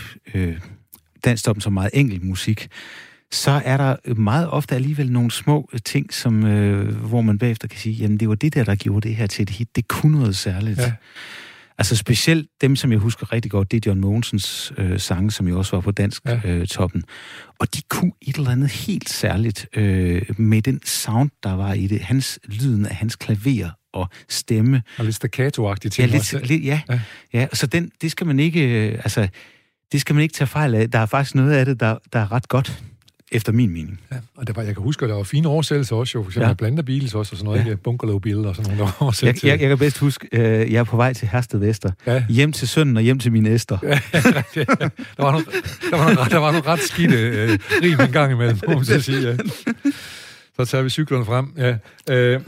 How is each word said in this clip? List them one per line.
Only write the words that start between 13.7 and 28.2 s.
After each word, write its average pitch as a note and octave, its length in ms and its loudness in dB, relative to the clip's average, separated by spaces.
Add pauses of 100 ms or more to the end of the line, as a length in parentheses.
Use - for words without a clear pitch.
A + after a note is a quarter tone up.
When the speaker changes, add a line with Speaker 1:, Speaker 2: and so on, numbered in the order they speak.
Speaker 1:
det A2+ 140 0
er G#2+ 40 2
John G2 100 2
Mogensens, G2+ 760 -2
øh, F#2+ 220 0
sange, F#2+ 300 0
som G2+ 180 -2
jo F2+ 100 0
også G2 180 -2
var F#2 40 0
på G2+ 100 0
dansk, G2+ 360 -2
Speaker 2:
Ja. A#2+ 180 0
Speaker 1:
øh, F2 220 0
toppen. F2+ 360 -4 (560)
Og - 160 -4
de D3+ 140 -6
kunne - 240 -2 (100)
et C#3 140 -6
eller C3+ 140 -2
andet C3+ 200 2
helt - 380 -6
særligt, G2 580 -2 (100)
øh, F#2 460 2 (160)
med A2 240 4
den C3 220 0
sound, A#2+ 460 0 (120)
der F#2+ 100 -2
var G2 200 -2
i G2 140 0
det. G2 140 -2
Hans, B2+ 440 -2
lyden G#2+ 420 0
af - 80 -6
hans A2 220 -4
klaver G#2 540 -2 (220)
og F#2 160 -4 (200)
stemme. A#2 540 2 (160)
Speaker 2:
Og A#2 60 -2
lidt A2 120 -2
staccato-agtige A#2 720 -2
ting - 100 -4
Speaker 1:
Ja, B2+ 80 4
lidt, A2+ 80 2 (200)
Speaker 2:
også. C#3 100 -4
Speaker 1:
lidt, D#3 200 0
ja. C#3+ 240 0
Speaker 2:
Ja. B2 120 0 (320)
Speaker 1:
Ja, B2 200 0
så C3+ 140 -2
den, E3+ 240 -2 (120)
det D#3+ 80 -2
skal - 160 -6